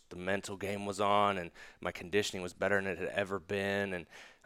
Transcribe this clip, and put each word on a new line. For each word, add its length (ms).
the 60
mental 420
game 280
was 140
on, 380
and 140
my 100
conditioning 520
was 100
better 220
than 120
it 100
had 120
ever 300
been. 540
And 120